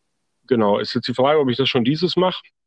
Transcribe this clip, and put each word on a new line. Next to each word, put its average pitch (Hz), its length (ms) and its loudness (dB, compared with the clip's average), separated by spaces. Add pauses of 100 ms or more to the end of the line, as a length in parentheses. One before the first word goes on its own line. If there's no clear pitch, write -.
(480)
Genau, 107 300 2
ist 107 160 -6
jetzt 120 140 -4
die 127 60 -4
Frage, 139 260 2
ob 135 100 2
ich 120 80 -2
das 131 120 0
schon 123 140 0
dieses 151 320 0
mache, 180 280 -2 (240)